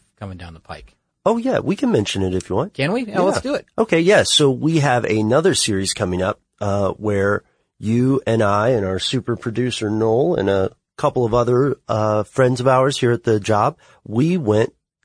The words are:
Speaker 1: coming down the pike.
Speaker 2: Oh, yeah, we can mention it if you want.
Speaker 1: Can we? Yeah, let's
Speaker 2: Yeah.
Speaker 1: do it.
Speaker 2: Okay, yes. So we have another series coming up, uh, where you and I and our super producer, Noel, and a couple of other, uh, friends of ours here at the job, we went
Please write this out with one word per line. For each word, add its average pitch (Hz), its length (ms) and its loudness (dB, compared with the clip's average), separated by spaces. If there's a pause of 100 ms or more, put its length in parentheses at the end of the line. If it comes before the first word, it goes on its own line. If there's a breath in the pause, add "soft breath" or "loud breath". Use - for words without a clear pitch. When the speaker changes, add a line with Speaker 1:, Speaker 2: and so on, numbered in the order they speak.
(200)
Speaker 1:
coming 95 160 -12
down 85 160 -18
the 80 80 -20
pike. - 340 -18 (300)
Speaker 2:
Oh, 226 140 2
yeah, 233 220 -2
we 190 140 -2
can 247 160 -2
mention 104 320 0
it 92 120 -2
if 92 160 -4
you 92 40 -4
want. 147 200 -2
Speaker 1:
Can 143 180 -2
we? 247 140 -4
Yeah, 202 140 -4
let's 185 180 2
Speaker 2:
Yeah. - 120 -8
Speaker 1:
do 294 40 -4
it. - 100 -6 (140)
Speaker 2:
Okay, - 220 2
yes. 170 300 4
So 143 200 4
we 143 300 0
have 123 240 2
another 123 500 2
series 95 400 -2
coming 90 280 -2
up, 98 160 -2 (220)
uh, 101 320 -2
where 101 520 -2 (340)
you 120 480 0
and 113 160 0
I 104 280 2
and 107 160 0
our 92 120 -4
super 120 380 -4
producer, 113 540 -4
Noel, 113 460 0
and 98 120 0
a 98 220 0 (260)
couple 131 300 0
of 107 80 -2
other, 123 420 2 (120)
uh, 107 340 0
friends 127 380 0
of 123 60 0
ours 131 320 2
here 120 140 2
at 117 120 -4
the 110 140 2
job, 107 380 0 (260 soft breath)
we 156 360 0
went 110 340 0 (320)